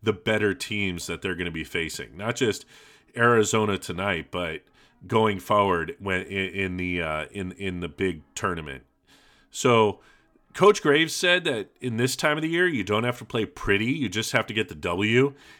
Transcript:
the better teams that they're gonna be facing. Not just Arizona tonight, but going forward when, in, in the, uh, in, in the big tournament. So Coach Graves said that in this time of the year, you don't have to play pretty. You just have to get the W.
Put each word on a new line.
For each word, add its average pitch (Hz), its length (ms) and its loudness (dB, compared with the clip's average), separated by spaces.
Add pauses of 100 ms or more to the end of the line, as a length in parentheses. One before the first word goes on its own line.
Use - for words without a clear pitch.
the 107 120 0
better 104 420 0
teams 95 500 -6
that 85 160 -8
they're 95 140 -4
gonna 87 160 -6
be 80 120 -6
facing. 78 540 -8
Not 113 200 -6
just 110 280 0 (500)
Arizona 110 600 4
tonight, 90 540 -4
but 82 320 -4 (420)
going 107 340 2
forward 92 600 2
when, 95 240 -2
in, 95 320 -4
in 95 220 -2
the, 90 260 -2
uh, 78 260 -4
in, 92 220 -8
in 92 300 -6
the 87 60 -4
big 82 360 -4 (100)
tournament. 80 480 -6 (680)
So 113 480 4 (560)
Coach 208 260 6
Graves 156 320 4
said 180 300 2
that 120 260 -4 (120)
in 120 160 -4
this 123 180 2
time 151 220 0
of 156 40 -4
the 160 80 -2
year, 170 160 2
you 151 160 0
don't 104 220 0
have 120 140 -2
to 113 80 -16
play 113 200 -2
pretty. 107 460 0
You 147 160 -2
just 104 240 -4
have 113 160 0
to 113 60 -8
get 107 160 -2
the - 60 -14
W. 107 580 2 (260)